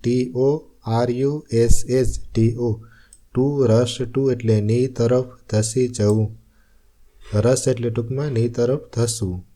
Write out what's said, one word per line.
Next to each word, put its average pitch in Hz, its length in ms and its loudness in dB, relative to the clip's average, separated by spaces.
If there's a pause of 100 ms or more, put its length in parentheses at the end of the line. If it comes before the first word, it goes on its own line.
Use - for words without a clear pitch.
ટી 123 320 0
ઓ 139 220 2 (280)
આર 117 260 0
યુ 139 400 -2
એસ 117 340 6
એચ 127 220 2 (280)
ટી 113 200 2
ઓ, 113 280 -4 (540)
to 139 280 0
rush 117 460 2
to 135 200 0
એટલે 113 300 0
ની 117 260 0
તરફ 123 380 0 (240)
ધસી 113 380 0
જવું. 107 500 0 (960)
રસ 113 340 0
એટલે 117 220 -2
ટૂંકમાં 127 420 -4
ની 117 180 0
તરફ 120 300 -2 (160)
ધસવું. 98 500 -4 (100)